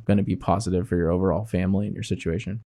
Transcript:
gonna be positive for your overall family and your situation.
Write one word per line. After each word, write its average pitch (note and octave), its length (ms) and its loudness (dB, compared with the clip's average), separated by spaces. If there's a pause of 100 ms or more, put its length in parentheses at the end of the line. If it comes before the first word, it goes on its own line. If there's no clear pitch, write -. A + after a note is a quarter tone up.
gonna G2+ 180 4
be F#2+ 120 -2
positive F#2 540 0
for F2 80 2
your E2 140 2
overall F2+ 340 2
family F#2+ 400 0
and - 80 -6
your G2+ 100 -8
situation. F#2+ 580 -4 (160)